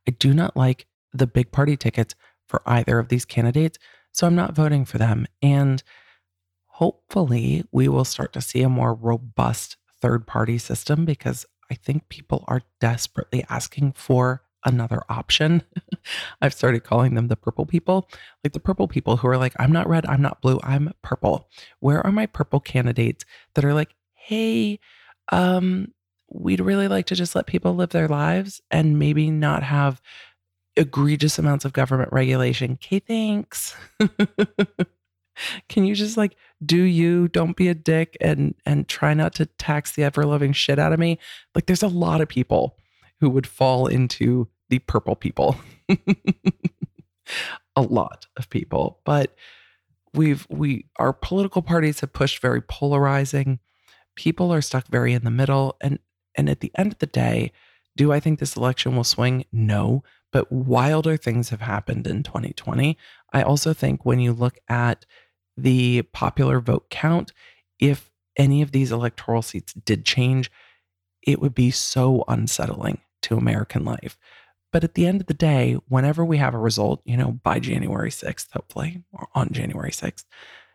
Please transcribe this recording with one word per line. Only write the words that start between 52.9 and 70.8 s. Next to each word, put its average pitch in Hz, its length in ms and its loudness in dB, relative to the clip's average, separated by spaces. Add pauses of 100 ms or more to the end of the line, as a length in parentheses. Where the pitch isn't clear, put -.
People 175 380 0
are 151 80 2
stuck - 260 -4
very 123 260 0
in 117 100 0
the 113 80 0
middle. 135 500 0
And, 139 160 -2 (380)
and - 140 0
at - 100 -2
the - 160 -6
end 202 160 0
of - 80 -18
the - 80 -2
day, 117 440 0 (440)
do 147 160 4
I 147 80 2
think 156 200 0
this - 180 -6
election 127 380 0
will 131 80 2
swing? 127 480 0
No. 110 520 0 (280)
But - 200 0
wilder 135 640 2
things 117 320 -2
have 107 120 -8
happened 113 460 -4
in 147 160 -4
twenty - 300 -6
twenty. 135 440 -2 (360)
I 135 80 2
also 147 320 0
think 135 320 -2
when 123 160 2
you 120 100 2
look 123 280 -2 (100)
at 120 360 -2 (520)
the 127 460 2 (100)
popular 131 480 0
vote - 280 -2
count, - 440 -2 (460)
if 139 300 0 (280)
any 139 240 4
of 139 100 -2
these 135 220 0
electoral 117 480 -2
seats - 320 -10
did 107 320 -2
change, 127 440 0 (720)